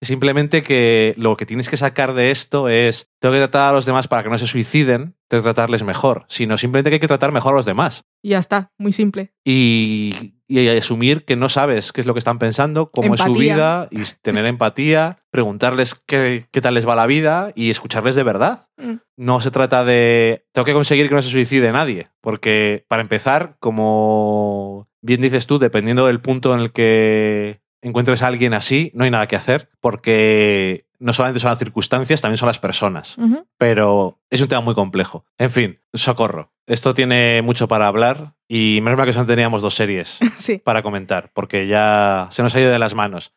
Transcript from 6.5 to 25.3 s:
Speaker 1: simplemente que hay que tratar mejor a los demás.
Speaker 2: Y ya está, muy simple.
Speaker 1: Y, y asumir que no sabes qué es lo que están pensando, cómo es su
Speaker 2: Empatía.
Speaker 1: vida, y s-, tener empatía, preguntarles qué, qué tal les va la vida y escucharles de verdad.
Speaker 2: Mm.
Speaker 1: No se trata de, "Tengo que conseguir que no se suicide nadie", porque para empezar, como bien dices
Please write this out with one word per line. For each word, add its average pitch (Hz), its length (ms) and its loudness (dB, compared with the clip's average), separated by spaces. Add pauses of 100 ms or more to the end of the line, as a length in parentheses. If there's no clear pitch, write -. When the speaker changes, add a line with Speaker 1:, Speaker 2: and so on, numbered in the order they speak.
Speaker 1:
simplemente 135 320 0
que 156 60 4
hay 147 60 0
que 160 80 0
tratar 143 240 0
mejor 127 200 0
a 139 40 2
los 120 80 0
demás. 120 400 -2 (160)
Speaker 2:
Y 202 80 -8
ya 196 80 2
está, 190 400 -2
muy 202 160 -2
simple. 202 400 -2 (120)
Speaker 1:
Y, 110 880 0 (120)
y 127 220 2
asumir 117 560 0
que 127 100 -2
no 127 140 0
sabes 135 420 0
qué - 80 -6
es 120 80 -4
lo 123 60 0
que 120 60 -4
están 117 200 -2
pensando, 147 520 -2
cómo - 240 0
es - 60 0
su - 60 2
Speaker 2:
Empatía. 139 280 2
Speaker 1:
vida, 160 360 0
y 107 120 -8
s-, - 180 -10
tener 107 240 -2
empatía, 143 720 0 (140)
preguntarles 123 640 0
qué, 123 560 -2
qué 131 100 -2
tal 123 140 0
les 117 120 0
va 117 80 2
la 117 120 4
vida 160 480 0
y 113 160 0
escucharles 113 440 -4
de 139 80 2
verdad. 120 440 0 (100)
Speaker 2:
Mm. 240 160 -10 (240)
Speaker 1:
No 127 240 0
se 131 100 -2
trata 131 320 0
de, 117 680 2
"Tengo 123 120 0
que 147 80 0
conseguir 147 360 2
que 143 60 2
no 139 60 4
se 127 80 -8
suicide 123 440 2
nadie", 127 340 -2 (140)
porque 107 640 -2
para 113 140 0
empezar, 131 580 -2
como 107 1300 -2 (140)
bien 123 180 0
dices 127 280 0